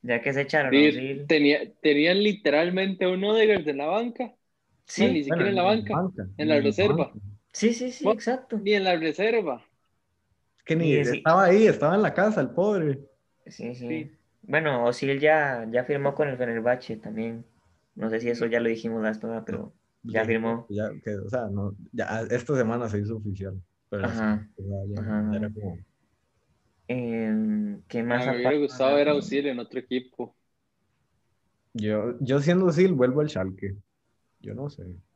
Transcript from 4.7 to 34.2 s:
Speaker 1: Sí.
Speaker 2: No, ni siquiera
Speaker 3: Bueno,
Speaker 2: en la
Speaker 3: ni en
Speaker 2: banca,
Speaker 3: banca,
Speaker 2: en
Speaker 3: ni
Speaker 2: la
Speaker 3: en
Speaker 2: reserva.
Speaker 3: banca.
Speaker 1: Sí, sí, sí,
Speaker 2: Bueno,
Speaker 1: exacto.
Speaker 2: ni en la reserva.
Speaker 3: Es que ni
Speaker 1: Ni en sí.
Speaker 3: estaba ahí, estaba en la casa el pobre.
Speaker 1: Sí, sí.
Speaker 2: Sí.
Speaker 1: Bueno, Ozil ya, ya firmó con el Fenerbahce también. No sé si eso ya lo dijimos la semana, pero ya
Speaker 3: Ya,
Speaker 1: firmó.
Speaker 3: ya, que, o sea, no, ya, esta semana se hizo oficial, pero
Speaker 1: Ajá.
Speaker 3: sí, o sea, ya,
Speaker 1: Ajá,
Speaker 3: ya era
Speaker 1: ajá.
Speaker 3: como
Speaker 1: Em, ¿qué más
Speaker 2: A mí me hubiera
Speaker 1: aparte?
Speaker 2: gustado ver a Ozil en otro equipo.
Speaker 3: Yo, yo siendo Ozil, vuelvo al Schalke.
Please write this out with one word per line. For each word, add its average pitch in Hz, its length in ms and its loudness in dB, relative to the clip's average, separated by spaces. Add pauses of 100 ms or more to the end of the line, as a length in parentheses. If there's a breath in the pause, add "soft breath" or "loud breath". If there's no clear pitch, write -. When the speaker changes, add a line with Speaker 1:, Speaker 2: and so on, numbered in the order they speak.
Speaker 1:
Sí. - 220 0
Speaker 2:
No, 254 60 4
ni 151 100 0
siquiera 143 220 -2
Speaker 3:
Bueno, 202 60 2
Speaker 2:
en 196 40 -2
la 180 80 2
Speaker 3:
ni 185 60 4
en 220 100 2
Speaker 2:
banca, 208 160 -4
Speaker 3:
banca, 180 280 -4
Speaker 2:
en - 140 -10
Speaker 3:
ni 151 80 -4
Speaker 2:
la 156 120 2
Speaker 3:
en 139 80 2
Speaker 2:
reserva. 175 320 2 (100)
Speaker 3:
banca. - 120 -18 (340)
Speaker 1:
Sí, 226 200 2
sí, 240 200 -6
sí, 302 120 -12
Speaker 2:
Bueno, 214 140 2
Speaker 1:
exacto. 247 400 -4
Speaker 2:
ni 208 140 0
en 196 120 2
la 180 120 4
reserva. 160 680 -2 (960)
Speaker 3:
Es - 60 -20
que 160 100 0
ni 160 160 2
Speaker 1:
Ni 135 60 6
en 147 80 4
sí. - 140 0
Speaker 3:
estaba 175 260 6
ahí, 202 240 8
estaba 156 260 2
en 208 80 4
la 160 120 0
casa 202 260 2
el 127 100 0
pobre. 175 480 0 (480)
Speaker 1:
Sí, 117 300 -12
sí. 123 120 -12
Speaker 2:
Sí. - 220 -8 (320)
Speaker 1:
Bueno, 143 440 0
Ozil 135 340 0
ya, 143 500 2
ya 120 140 0
firmó 139 320 -2
con 147 120 0
el 131 80 -4
Fenerbahce 117 600 -2
también. 113 480 -8 (500)
No 110 160 -6
sé 113 80 -2
si 120 100 -2
eso 120 180 -2
ya 117 120 0
lo 117 100 0
dijimos 113 340 -4
la 110 120 -2
semana, 113 300 -8
pero - 280 -10 (300)
ya 110 200 -2
Speaker 3:
Ya, - 20 0
Speaker 1:
firmó. 113 440 -2
Speaker 3:
ya, 104 220 -4 (140)
que, 107 100 -6
o 101 140 -8
sea, 117 180 -4
no, 101 300 -6 (160)
ya, 113 360 -6
esta 123 280 -2
semana 117 320 -2
se 101 100 -2
hizo 107 200 -4
oficial, 98 420 -8 (280)
pero 101 180 -4
Speaker 1:
Ajá. 107 500 -2
Speaker 3:
sí, 98 60 -14
o 98 60 -8
sea, 98 100 -6 (100)
ya, 101 120 -6
Speaker 1:
Ajá, 107 300 -2
Speaker 3:
ya 104 80 -2
era 107 80 -4
Speaker 1:
ajá. 104 80 -10
Speaker 3:
como 92 240 -10 (1120)
Speaker 1:
Em, 110 1000 -2
¿qué 117 140 -4
más 120 240 0
Speaker 2:
A 131 60 0
mí - 0 -
me - 20 0
hubiera 123 160 0
Speaker 1:
aparte? 147 80 2
Speaker 2:
gustado 139 380 2
ver 147 120 4
a 151 60 2
Ozil 139 320 -2
en 127 140 -4
otro 123 180 -10
equipo. 123 560 -6 (1400)
Speaker 3:
Yo, 107 460 -2
yo 135 200 0
siendo 175 260 2
Ozil, 175 260 4
vuelvo 127 280 2
al 147 100 -2
Schalke. 98 460 -6 (640)